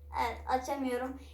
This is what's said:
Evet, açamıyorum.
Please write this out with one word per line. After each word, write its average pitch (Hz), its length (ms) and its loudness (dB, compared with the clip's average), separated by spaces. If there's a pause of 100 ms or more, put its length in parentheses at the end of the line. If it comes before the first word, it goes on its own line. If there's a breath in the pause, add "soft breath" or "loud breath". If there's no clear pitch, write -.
(260)
Evet, 233 120 0 (120)
açamıyorum. 262 720 2 (140 loud breath)